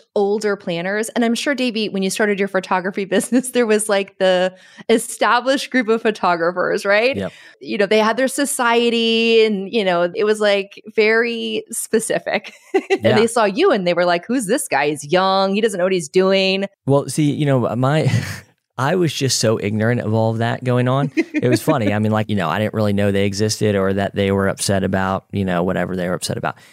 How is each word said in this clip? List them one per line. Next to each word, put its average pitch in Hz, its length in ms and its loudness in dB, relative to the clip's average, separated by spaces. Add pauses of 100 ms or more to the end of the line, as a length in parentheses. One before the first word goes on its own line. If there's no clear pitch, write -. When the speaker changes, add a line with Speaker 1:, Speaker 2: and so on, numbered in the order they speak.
(160)
Speaker 1:
older 208 400 0
planners. 196 540 -4
And 240 140 -2
I'm 233 120 0
sure, 285 200 -2
Davey, 226 320 -2
when 196 160 -4
you 190 60 0
started 208 300 0
your 196 80 0
photography 190 580 -2
<laughs> - 0 -
business, 214 460 0
there 240 140 2
was, 214 220 2
like, 196 300 -2
the 185 380 2 (340)
established 233 800 0
group 240 180 0
of 226 140 2
photographers, 180 840 0
right? 214 300 2
Speaker 2:
Yep. 180 160 -6 (300)
Speaker 1:
You 214 160 -6
know, 196 80 2
they 214 140 4
had 220 180 2
their 262 100 2
society 233 1160 2
and, 196 260 -2
you 214 140 0
know, 175 300 2
it - 80 -2
was, 208 160 2
like, 202 420 0 (140)
very 226 760 0
specific. - 800 -4 (200)
<laughs> - 0 - (160)
And 370 140 0
Speaker 2:
Yeah. - 120 2
Speaker 1:
they 226 120 4
saw 226 180 0
you 240 260 2
and 202 140 0
they 175 80 2
were 175 120 2
like, 170 200 0
"Who's 247 220 -2
this 269 200 -2
guy? 143 220 0
He's 147 160 -4
young. 190 480 2
He 208 80 -2
doesn't 202 160 0
know 175 80 -2
what 190 80 0
he's 170 160 -2
doing." 190 560 2 (200)
Speaker 2:
Well, 139 240 2
see, 147 220 0
you 147 140 -2
know, 127 300 0
my, 135 340 0 (380)
<laughs> - 320 -20
I 143 160 0
was 170 180 0
just - 260 -2
so 110 200 2
ignorant 110 420 0
of 107 120 -2
all 113 180 2
of 113 60 -4
that 117 260 -4
going 123 240 0
on. 135 280 0
It 302 340 -2
was - 120 2
funny. 120 300 0
I 104 80 0
mean, 107 120 0
like, 107 180 0
you 107 60 -2
know, 90 120 0
I 85 120 -2
didn't 107 160 -2
really 104 180 0
know 101 180 2
they 98 140 0
existed 104 500 0
or 98 180 0
that 98 220 -4
they 98 160 0
were 98 160 2
upset 95 360 -2
about, 95 480 -2
you 98 120 -2
know, 90 200 -2
whatever 92 320 -2
they 90 120 -4
were 90 60 -4
upset - 240 -6
about. 80 200 -6 (160)